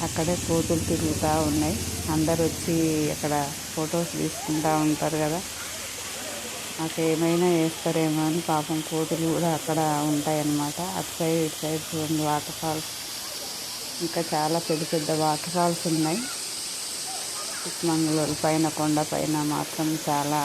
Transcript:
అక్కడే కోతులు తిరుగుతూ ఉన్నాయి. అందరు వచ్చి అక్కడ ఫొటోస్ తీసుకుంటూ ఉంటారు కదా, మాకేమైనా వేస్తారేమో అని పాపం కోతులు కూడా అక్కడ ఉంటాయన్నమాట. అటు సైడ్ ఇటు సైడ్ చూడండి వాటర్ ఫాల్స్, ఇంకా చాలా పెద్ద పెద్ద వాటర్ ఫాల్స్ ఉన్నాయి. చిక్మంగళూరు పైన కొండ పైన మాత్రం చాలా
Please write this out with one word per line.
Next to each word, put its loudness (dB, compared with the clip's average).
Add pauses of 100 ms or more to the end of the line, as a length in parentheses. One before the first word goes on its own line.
అక్కడే 0 (120)
కోతులు 2
తిరుగుతూ 2 (200)
ఉన్నాయి. 2 (380)
అందరు 2
వచ్చి 0 (380)
అక్కడ -2 (380)
ఫొటోస్ 0 (100)
తీసుకుంటూ 0 (160)
ఉంటారు 2
కదా, 0 (1400)
మాకేమైనా 2 (100)
వేస్తారేమో 2
అని 2
పాపం 2 (100)
కోతులు 0
కూడా 2
అక్కడ 0 (340)
ఉంటాయన్నమాట. 0 (200)
అటు -4
సైడ్ 2
ఇటు -4
సైడ్ -2
చూడండి 0
వాటర్ -2
ఫాల్స్, -4 (1120)
ఇంకా -2 (120)
చాలా 2
పెద్ద 0 (100)
పెద్ద 0 (120)
వాటర్ 0
ఫాల్స్ 2
ఉన్నాయి. 2 (1400)
చిక్మంగళూరు 0
పైన 4 (100)
కొండ 2 (120)
పైన 0 (180)
మాత్రం -2 (180)
చాలా 2